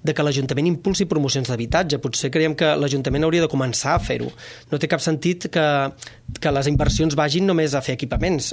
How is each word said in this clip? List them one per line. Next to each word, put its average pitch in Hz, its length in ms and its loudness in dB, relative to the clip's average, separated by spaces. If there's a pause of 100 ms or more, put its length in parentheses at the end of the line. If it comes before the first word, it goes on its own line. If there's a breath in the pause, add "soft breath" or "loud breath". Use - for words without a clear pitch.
de 151 80 0
que 151 140 0
l'Ajuntament 139 420 0
impulsi 180 400 0
promocions 139 400 0
d'habitatge. 135 560 0
Potser 131 300 -4
creiem 156 260 2
que 156 160 4
l'Ajuntament 143 480 0
hauria 165 220 4
de 151 60 -2
començar 131 440 0
a 180 80 2
fer-ho. 120 240 -4 (440 loud breath)
No 147 80 0
té 156 120 -2
cap 160 80 2
sentit 170 540 -2
que, 156 140 2 (760 loud breath)
que 151 80 2
les 139 160 0
inversions 147 480 2
vagin 151 320 2
només 160 280 2
a 135 100 0
fer 131 100 -2
equipaments. 135 580 -2